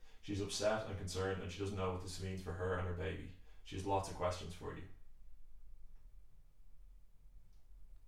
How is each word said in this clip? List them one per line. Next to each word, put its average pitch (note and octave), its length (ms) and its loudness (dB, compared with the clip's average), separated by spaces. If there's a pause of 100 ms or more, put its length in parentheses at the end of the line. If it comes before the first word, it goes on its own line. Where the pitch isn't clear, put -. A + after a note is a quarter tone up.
(220)
She's G2+ 200 2
upset G#2+ 460 6
and F#2+ 100 0
concerned, F#2+ 460 2
and F2+ 80 -2
she - 80 -2
doesn't G2 180 2
know F#2 140 4
what F2+ 120 0
this - 200 -2
means F#2+ 180 0
for F#2+ 120 0
her F#2 220 4
and F2+ 120 4
her F2+ 60 2
baby. F2 400 0 (320)
She G2+ 100 -4
has F#2 100 0
lots G2 240 6
of F2+ 60 -4
questions F2 380 2
for - 200 -4
you. E2 80 -4 (3250)